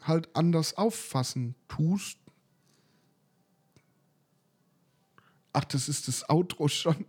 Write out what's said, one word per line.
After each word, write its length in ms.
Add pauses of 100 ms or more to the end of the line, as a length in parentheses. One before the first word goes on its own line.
halt 320
anders 420
auffassen 800 (120)
tust. 500 (3250)
Ach, 140
das 240
ist 180
das 220
Outro 380
schon, 420